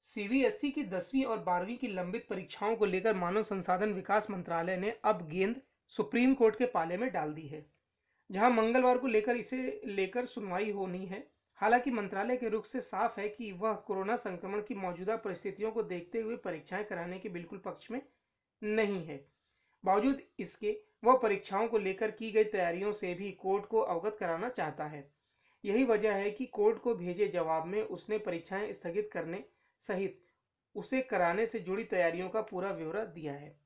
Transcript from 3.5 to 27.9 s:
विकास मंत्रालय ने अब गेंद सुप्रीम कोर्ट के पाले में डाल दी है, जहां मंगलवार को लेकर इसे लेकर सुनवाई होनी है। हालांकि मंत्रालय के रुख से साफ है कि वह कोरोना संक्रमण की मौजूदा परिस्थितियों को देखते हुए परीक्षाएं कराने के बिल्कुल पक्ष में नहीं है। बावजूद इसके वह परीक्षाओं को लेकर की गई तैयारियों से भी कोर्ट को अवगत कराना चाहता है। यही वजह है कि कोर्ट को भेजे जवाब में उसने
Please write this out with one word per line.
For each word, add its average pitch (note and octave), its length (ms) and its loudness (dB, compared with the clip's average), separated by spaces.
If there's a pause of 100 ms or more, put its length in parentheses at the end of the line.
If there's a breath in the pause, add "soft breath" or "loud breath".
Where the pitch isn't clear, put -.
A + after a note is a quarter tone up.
विकास G3+ 360 0
मंत्रालय F3 480 -2
ने G#3 260 -2
अब F3+ 260 2
गेंद G3 320 0 (260)
सुप्रीम A#3+ 460 4
कोर्ट A3 240 6
के B3 80 2
पाले F3 320 0
में B3 140 -2
डाल D3+ 220 -2
दी D#3 140 -12
है, D3 240 -14 (600)
जहां A3+ 220 6
मंगलवार B3 440 6
को B3+ 100 -2
लेकर A3 280 2
इसे B3+ 500 -4
लेकर G3 400 -2
सुनवाई G#3 460 -4
होनी F#3+ 340 -4
है। G3 320 -12 (180)
हालांकि B3 360 4
मंत्रालय G#3 460 -2
के A#3 120 -2
रुख G#3 160 -2
से B3+ 160 -6
साफ G#3 380 -2
है G#3 100 -4
कि G#3 220 -10
वह G3+ 220 -2
कोरोना G3 420 -2
संक्रमण G#3 460 -4
की G#3 140 -6
मौजूदा F#3 400 -2
परिस्थितियों G3+ 560 -6
को A3 120 -2
देखते F3 380 -6
हुए A3+ 160 -4
परीक्षाएं F#3 480 -8
कराने F3+ 340 -8
के G#3 100 -10
बिल्कुल F3 300 -10
पक्ष - 320 -12
में C4 100 -6 (640)
नहीं G#3 420 0
है। C#3+ 260 -14 (540)
बावजूद G#3 360 4 (180)
इसके G#3 420 -4 (220 loud breath)
वह B3+ 140 8
परीक्षाओं G#3 500 2
को A3+ 100 2
लेकर G3 340 0
की A3 200 -8
गई G#3+ 120 6
तैयारियों G3 500 0
से F3+ 200 -4
भी F#3+ 180 -6
कोर्ट G3 340 -2
को A3 140 2
अवगत G#3 400 0
कराना F3+ 300 -2
चाहता D#3 360 -4
है। D3+ 280 -12 (520)
यही G#3+ 180 4
वजह G#3+ 320 4
है G3+ 160 0
कि B3 140 -6
कोर्ट G#3+ 340 4
को A#3 160 0
भेजे F3+ 320 0
जवाब D#3+ 380 0
में G3+ 160 -2
उसने G#3+ 360 -6